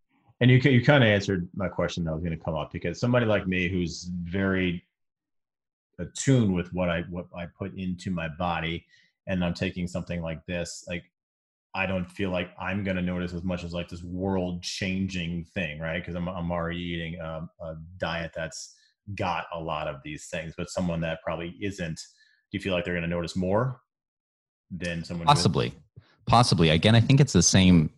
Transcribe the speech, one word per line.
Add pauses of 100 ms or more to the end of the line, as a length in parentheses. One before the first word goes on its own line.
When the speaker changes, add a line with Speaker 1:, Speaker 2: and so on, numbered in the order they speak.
(420)
Speaker 1:
And
you
ca-,
you
kinda
answered
my
question
that
was
gonna
come
up,
because
somebody
like
me
who's (180)
very (1160)
attuned
with
what
I,
what (100)
I
put
into
my
body, (420)
and
I'm
taking
something
like
this,
like, (720)
I
don't
feel
like (100)
I'm
gonna
notice
as
much
as,
like,
this
world-changing
thing,
right?
'Cause
I'm,
I'm
already
eating
a, (140)
a (220)
diet
that's (380)
got
a
lot
of
these
things,
but
someone
that
probably
isn't, (560)
do
you
feel
like
they're
gonna
notice
more (920)
than
someone
who
is?
Speaker 2:
Possibly. (540)
Possibly.
Again,
I
think
it's
the
same,